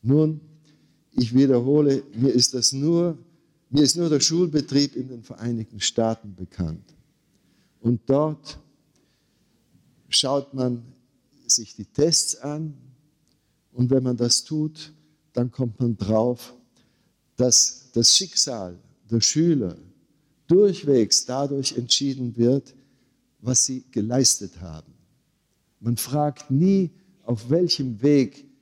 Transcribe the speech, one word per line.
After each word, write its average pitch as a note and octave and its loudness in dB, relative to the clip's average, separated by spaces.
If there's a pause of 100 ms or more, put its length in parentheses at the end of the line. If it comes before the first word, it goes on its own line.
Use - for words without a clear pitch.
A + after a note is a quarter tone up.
Nun, D#3 2 (720)
ich A#2+ -2
wiederhole, C3+ 4 (100)
mir B2 2
ist A#2+ 0
das B2 -2
nur, D#3+ 0 (520)
mir C#3 4
ist C#3 2
nur E3+ -2
der D3 2
Schulbetrieb D3 0
in B2+ -8
den A#2+ -16
Vereinigten A2 -8
Staaten A2+ -2
bekannt. F2 -10 (880)
Und A#2 -2
dort D3+ -2 (1500)
schaut C#3 -2
man B2 -4 (640)
sich - -4
die G#2 -12
Tests - 0
an D3 -8 (1000)
und B2 0
wenn C3 2
man B2+ -2
das A#2+ -2
tut, D#3 -8 (400)
dann B2 -4
kommt A#2+ -6
man A#2+ -2
drauf, A2 -2 (840)
dass - 0
das A#2+ 2
Schicksal G#2 -6 (320)
der A#2 0
Schüler C#3 0 (680)
durchwegs D3 4
dadurch C#3 -4
entschieden B2 -4
wird, B2 2 (680)
was B2 0
sie B2+ -8
geleistet A2 -2
haben. D#2+ -16 (840)
Man A#2 -2
fragt D3 -4
nie, F#3 2 (320)
auf A#2 -6
welchem C#3 -2
Weg C#3 2 (160)